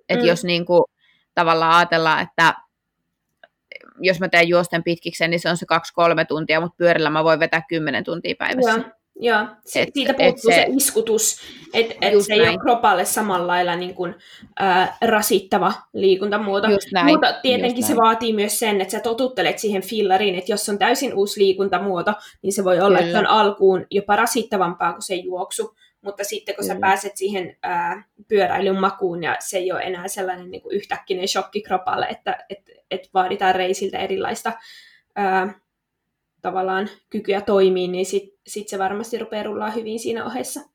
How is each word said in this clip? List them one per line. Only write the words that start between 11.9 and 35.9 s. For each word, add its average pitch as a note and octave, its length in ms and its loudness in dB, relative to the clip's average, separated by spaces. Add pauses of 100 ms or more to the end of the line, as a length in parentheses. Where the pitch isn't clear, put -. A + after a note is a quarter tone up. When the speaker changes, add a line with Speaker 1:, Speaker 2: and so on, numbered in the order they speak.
Speaker 2:
et G3 120 2
Speaker 1:
Just G3+ 140 6
Speaker 2:
se G#3 60 -2
ei G#3 60 4
Speaker 1:
näin. G3 120 6
Speaker 2:
ole F3+ 80 -2
kropalle G3+ 460 2
samalla G3 420 -2
lailla F3 300 0
niin F3+ 180 -8
kuin, F3+ 200 -6 (440)
ää, F#3 420 2
rasittava G#3 720 2 (200)
liikuntamuoto. G3+ 800 2
Speaker 1:
Just G3+ 220 0
näin, F3+ 140 2
Speaker 2:
Mutta D#4 260 4 (100)
tietenkin B3 340 0
Speaker 1:
just A3 120 -2
Speaker 2:
se - 60 2
Speaker 1:
näin. A3+ 100 4
Speaker 2:
vaatii A3+ 280 2
myös G#3 260 -2
sen, G#3 220 0
että F#3+ 120 -4
sä G#3+ 80 -4
totuttelet A3+ 580 -2
siihen G3+ 240 -2
fillariin, G3 520 0
että F#3 180 -4
jos G#3 160 -4
on G3+ 100 -4
täysin A#3+ 360 0
uusi G3+ 260 0
liikuntamuoto, F#3+ 720 0 (300)
niin G3 100 -4
se G3+ 120 -2
voi F3+ 160 4
olla, F#3+ 180 6
Speaker 1:
Kyllä. - 20 4
Speaker 2:
että E3+ 120 0
se G#3+ 60 2
on G3+ 80 2
alkuun G3 640 2
jopa G3+ 260 0
rasittavampaa F#3+ 760 -2
kuin G#3 100 -14
se F#3+ 120 -6
juoksu. F3+ 600 -8 (240)
Mutta G3 240 -10
sitten G#3 300 -8
kun G3+ 100 -10
sä F#3+ 100 -4
Speaker 1:
Kyllä. F#3+ 120 -2
Speaker 2:
pääset F#3+ 300 0
siihen, F#3+ 460 -6
ää, F3 420 -4 (240)
pyöräilyn F#3+ 520 2
makuun, F#3+ 420 -2
ja C3+ 160 -2
se - 200 -6
ei F3+ 140 -4
ole D#3+ 100 -4
enää F#3 260 -8
sellainen F#3 420 -8
niin F#3+ 120 -14
kuin - 140 -6
yhtäkkinen G3 520 -6
shokki G#3 340 -4
kropalle, - 440 -4
että - 440 -8
et, - 200 -18 (200)
et F#3 240 -10
vaaditaan F#3 400 0
reisiltä F#3+ 440 -2
erilaista, F#3+ 540 -4 (640)
ää, G3 440 -2 (840)